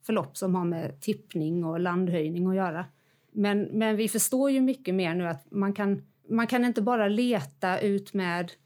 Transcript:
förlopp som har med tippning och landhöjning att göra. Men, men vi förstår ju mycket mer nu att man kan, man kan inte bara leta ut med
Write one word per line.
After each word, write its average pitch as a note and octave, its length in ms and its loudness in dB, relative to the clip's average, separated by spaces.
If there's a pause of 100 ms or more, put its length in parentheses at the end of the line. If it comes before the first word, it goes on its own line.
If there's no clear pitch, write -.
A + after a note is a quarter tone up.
förlopp G3 320 -2
som F#3 180 0
har F3 100 0
med E3 360 -4
tippning E3+ 640 -4
och E3 140 -4
landhöjning F3 680 0
att F#3+ 80 0
göra. F3+ 300 -2 (460)
Men, G3+ 300 0
men A3 340 0
vi G#3+ 140 0
förstår C4 420 2
ju C4 100 4
mycket C4 340 0
mer F3 200 0
nu F3 120 0
att - 240 -8
man G3 220 0
kan, G3+ 280 0 (280)
man A3+ 180 2
kan A#3+ 180 2
inte A#3+ 160 0
bara A3 260 2
leta G#3 720 0
ut G3+ 340 0
med F3 380 -2 (140)